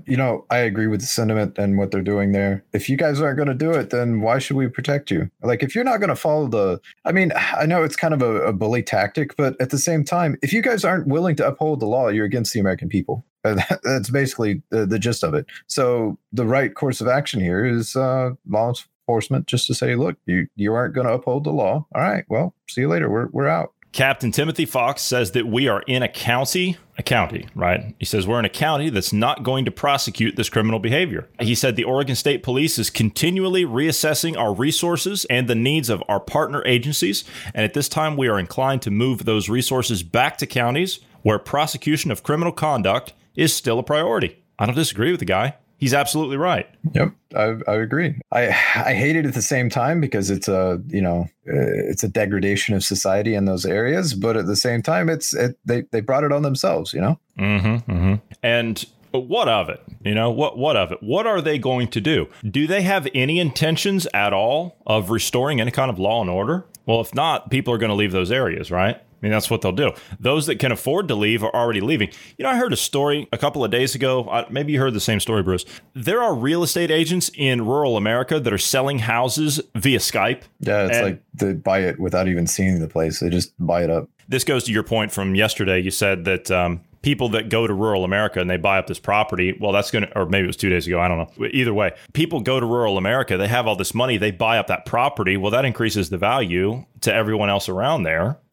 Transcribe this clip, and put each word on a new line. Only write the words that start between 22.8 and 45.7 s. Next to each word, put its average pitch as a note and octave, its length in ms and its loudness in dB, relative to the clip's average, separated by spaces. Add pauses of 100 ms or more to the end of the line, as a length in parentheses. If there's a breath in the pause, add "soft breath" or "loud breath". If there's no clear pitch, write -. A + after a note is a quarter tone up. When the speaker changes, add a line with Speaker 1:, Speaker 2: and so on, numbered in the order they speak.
Speaker 1:
you C#3 60 2
later. D#3+ 220 0
We're, A#2 220 0
we're C#3 160 0
out." F2 240 -2 (200)
Speaker 2:
Captain C3+ 380 0
Timothy D#3 360 0
Fox B2 360 -2
says A#2+ 300 0
that A#2+ 160 0
we B2 180 2
are G2+ 220 2
in B2+ 160 0
a - 40 0
county, D#3 680 -2 (200)
a - 60 -8
county, G2+ 540 0
right? F#2+ 420 0
He - 60 -8
says, G2 200 -2
"We're A2+ 140 0
in A#2 60 0
a G2+ 40 2
county D#3 400 -2
that's G#2 240 -2
not A#2+ 300 0
going C3 220 0
to - 80 -2
prosecute C3 640 0
this A2 120 -2
criminal A2 300 2
behavior." A2+ 500 -2 (120)
He A#2 160 0
said, B2+ 180 0
"The G#2+ 100 -2
Oregon C3 300 0
State C#3+ 300 0
Police C3+ 340 0
is A2 100 0
continually F3+ 760 0
reassessing D3+ 760 0
our G#2+ 160 0
resources E3+ 680 0
and B2 240 0
the A#2 80 2
needs B2+ 340 2
of G2 180 -2
our G2+ 120 0
partner D3 440 -2
agencies. B2+ 600 0 (280 loud breath)
And A2 120 -2
at G#2+ 100 -2
this C#3+ 140 -2
time, D#3 280 -2
we C3+ 120 0
are G#2 100 2
inclined C3 440 -2
to G#2+ 100 -4
move A#2 320 0
those G#2+ 240 0
resources A#2+ 560 0
back A#2+ 340 0
to C#3 80 -4
counties C#3 540 -2 (220 soft breath)
where G#2+ 180 4
prosecution D3 720 -2
of G#2 100 -6
criminal E3 300 0
conduct B2 600 0 (220 soft breath)
is D#3 180 2
still A#2 280 0
a - 20 -2
priority." D3+ 540 0 (200)
I G#2 100 -2
don't A#2+ 100 0
disagree C#3 340 0
with F3 100 0
the - 60 -6
guy. G2+ 300 0 (220)